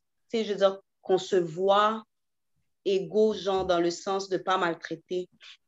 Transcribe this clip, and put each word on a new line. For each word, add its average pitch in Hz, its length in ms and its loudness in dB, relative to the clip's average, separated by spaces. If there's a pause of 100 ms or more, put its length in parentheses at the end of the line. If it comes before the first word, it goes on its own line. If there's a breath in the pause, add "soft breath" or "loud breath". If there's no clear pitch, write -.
(300)
sais, 220 160 -2
je 202 60 -6
veux 185 80 -4
dire, 196 200 2 (220)
qu'on 185 160 2
se 185 180 -2
voit 196 680 2 (840)
égaux, 196 480 2
genre, 190 320 -2
dans 175 140 2
le 170 100 2
sens 196 400 -6
de 185 80 -2
pas 190 200 0
maltraiter. 175 720 -6 (380 loud breath)